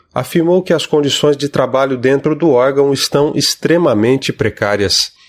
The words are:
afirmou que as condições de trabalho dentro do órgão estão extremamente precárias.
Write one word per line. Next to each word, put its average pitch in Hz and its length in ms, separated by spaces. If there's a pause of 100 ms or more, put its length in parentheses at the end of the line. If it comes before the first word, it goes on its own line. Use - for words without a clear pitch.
(120)
afirmou 170 480
que 180 120
as 156 140
condições 147 500
de 143 120
trabalho 131 480
dentro 139 380
do 151 160
órgão 139 420
estão 143 440
extremamente 135 960
precárias. 101 800 (160)